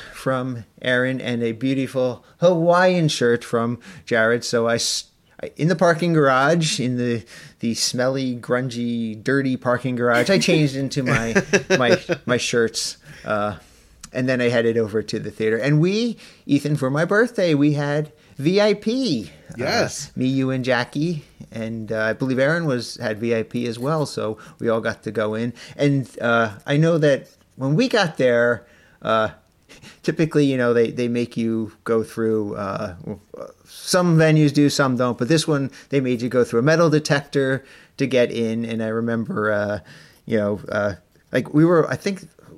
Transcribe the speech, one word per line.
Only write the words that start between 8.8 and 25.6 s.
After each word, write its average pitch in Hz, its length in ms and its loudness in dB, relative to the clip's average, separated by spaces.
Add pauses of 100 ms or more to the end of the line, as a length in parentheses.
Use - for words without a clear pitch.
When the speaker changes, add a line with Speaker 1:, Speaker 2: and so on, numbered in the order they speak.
Speaker 1:
dirty 131 360 0
parking 123 360 -2
garage, 120 360 2
I 151 80 4
changed 151 380 2
into 135 260 -4
my, 117 320 0 (220)
Speaker 2:
<laughs> - 220 -2
Speaker 1:
my, 127 220 2 (240)
my 123 140 0
shirts, - 580 -2 (280)
uh, 104 320 -4 (580)
and 127 140 -2
then 131 120 0
I 120 80 2
headed 117 300 2
over 107 240 -2
to 110 160 -6
the 104 120 -10
theater. 110 280 0
And 143 200 2
we, 208 380 0 (300)
Ethan, 143 300 0
for 135 140 -2
my 143 140 0
birthday, 208 500 0
we 147 200 2
had 147 380 -4 (260)
V 175 240 2
I 214 120 4
P. 208 560 -2 (200)
Uh, - 80 -20
Speaker 2:
Yes. 156 580 -2
Speaker 1:
me, 123 100 -2
you, 131 240 0
and 127 140 -4
Jackie. 143 580 -2 (300)
And, 113 400 -8
uh, 110 120 -2
I 110 100 0
believe 131 240 -2
Aaron 160 260 0
was, 123 320 -4
had 110 240 -4
V 117 160 0
I 113 60 0
P 120 240 -6
as 113 120 -6
well, 147 280 -2
so 107 320 -6 (200)
we 117 120 -2
all 113 100 0
got 110 220 -6
to 110 80 -8
go 107 240 -2
in. 117 180 -4 (240)